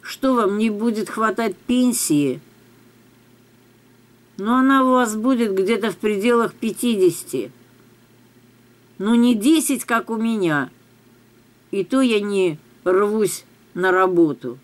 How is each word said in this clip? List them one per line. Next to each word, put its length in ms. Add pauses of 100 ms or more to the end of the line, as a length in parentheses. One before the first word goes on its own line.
Что, 320
вам 240
не 120
будет 400
хватать 480
пенсии? 800 (2000)
Но 200
она 260
у 100
вас 220
будет 380
где-то 380
в 60
пределах 580
пятидесяти. 960 (1500)
Ну, 160
не 220
десять, 500
как 240
у 80
меня. 540 (1000)
И 140
то 180
я 180
не 380 (260)
рвусь 600 (300)
на 160
работу. 720